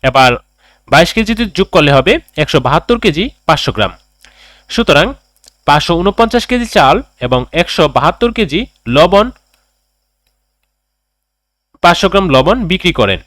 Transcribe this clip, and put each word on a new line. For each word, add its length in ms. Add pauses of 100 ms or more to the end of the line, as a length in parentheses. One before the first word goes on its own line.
এবার 280 (600)
বাইশ 240
কেজিতে 280 (140)
যোগ 180
করলে 220
হবে 160 (300)
একশো 220
বাহাত্তর 340
কেজি 240 (220)
পাঁচশো 260
গ্রাম। 200 (800)
সুতরাং 360 (600)
পাঁচশো 360
ঊনপঞ্চাশ 460
কেজি 280
চাল 200 (240)
এবং 200 (120)
একশো 320 (120)
বাহাত্তর 420
কেজি 220 (280)
লবণ, 380 (2500)
পাঁচশো 260
গ্রাম 160 (100)
লবণ 220 (140)
বিক্রি 220
করেন। 340